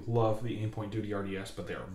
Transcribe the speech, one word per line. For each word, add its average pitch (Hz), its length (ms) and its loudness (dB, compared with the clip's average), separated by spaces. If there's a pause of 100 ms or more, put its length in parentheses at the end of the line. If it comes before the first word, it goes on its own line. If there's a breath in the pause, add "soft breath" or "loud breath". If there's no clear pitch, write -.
love 110 380 4
the 113 140 -2
Aimpoint 107 340 -2
Duty 104 220 -2
R 98 100 0
D 95 140 -2
S, 95 120 -4
but 95 160 -6
they - 100 -4
are - 200 -6